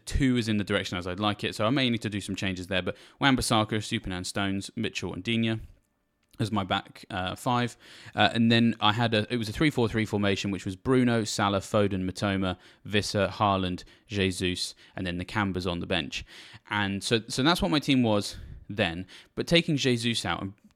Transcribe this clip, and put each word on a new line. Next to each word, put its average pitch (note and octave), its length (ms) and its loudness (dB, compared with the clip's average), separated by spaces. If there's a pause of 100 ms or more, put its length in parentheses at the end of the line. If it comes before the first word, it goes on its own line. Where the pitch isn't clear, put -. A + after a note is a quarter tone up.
too B2+ 320 2
as A2+ 100 0
in G#2+ 80 2
the G2+ 80 0
direction G2 320 -2
as F2 100 -6
I'd F2+ 120 -4
like G#2 240 0
it, G#2+ 140 -2
so G#2+ 100 0
I A2+ 40 2
may C3 200 2
need A2+ 120 0
to A2+ 60 -2
do G2+ 120 -4
some F#2+ 160 -6
changes F#2 320 -4
there. F#2 120 -2
But F#2+ 160 -4 (220)
Wan-Bissaka, A#2+ 600 2
Supernan, F#2+ 460 -6
Stones, G2 520 -4
Mitchell - 360 -4
and F2+ 100 -8
Digne A2+ 380 0 (760)
as G#2+ 140 -2
my G2+ 100 0
back, G2 480 -4
uh, F#2 240 -4
five. A#2+ 420 -2 (380)
Uh, G#2 180 4
and A2+ 180 4
then A#2 300 6
I G#2 120 4
had A2+ 220 2
a, G#2+ 160 2
it B2 60 0
was A2 120 -4
a G#2+ 40 -6
three D#3+ 160 2
four A#2+ 200 2
three A2 180 0
formation, G2+ 460 2
which F2+ 120 -6
was F#2 120 -6
Bruno, A#2+ 480 4
Salah, G2+ 360 0
Foden, G2 480 2
Mitoma, F#2+ 480 0 (280)
Visser, G2 440 0
Haaland, F#2+ 540 0 (240)
Jesus, F#2 680 0 (200)
and F#2+ 120 -6
then F2 140 -4
Nakamba's F#2 460 -2
on F2 140 -2
the F2 60 -6
bench. E2+ 380 -4 (460)
And G2 320 0
so, A2+ 260 0
so - 140 -2
that's E3+ 180 2
what D#3+ 120 0
my D3 80 2
team C3 240 2
was G#2 320 0 (340)
then. F#2 360 -2 (280)
But A#2+ 140 -6
taking E3 280 4
Jesus A#2+ 480 0
out E2+ 160 -2
and G2 140 -8 (220)